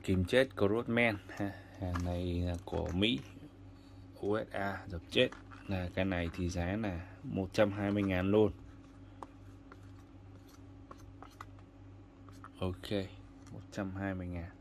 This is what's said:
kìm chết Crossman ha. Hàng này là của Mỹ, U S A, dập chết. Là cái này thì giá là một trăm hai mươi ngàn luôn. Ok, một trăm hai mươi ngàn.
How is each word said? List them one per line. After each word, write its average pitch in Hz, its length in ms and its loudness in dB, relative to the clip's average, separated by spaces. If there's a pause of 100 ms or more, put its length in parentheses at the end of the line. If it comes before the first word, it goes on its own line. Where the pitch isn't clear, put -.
kìm 92 220 4
chết 127 320 6
Crossman 117 600 4 (120)
ha. 101 240 -4 (280)
Hàng 87 240 0
này 87 360 0
là 87 240 0
của 82 300 0
Mỹ, 113 260 4 (1000)
U 101 180 2
S - 140 -4
A, 98 360 -2
dập 85 120 -4 (100)
chết. 123 180 6 (400)
Là 92 260 0
cái 95 100 4
này 87 320 2
thì 90 120 2
giá 87 280 0
là 92 300 -2 (160)
một 98 300 0
trăm 101 200 6
hai 101 180 2
mươi 101 120 4
ngàn 95 280 4
luôn. 104 220 8 (4000)
Ok, 92 320 -2 (600)
một 107 80 -10 (120)
trăm 95 220 -2
hai 95 200 0
mươi 92 120 -4
ngàn. 87 240 -6 (100)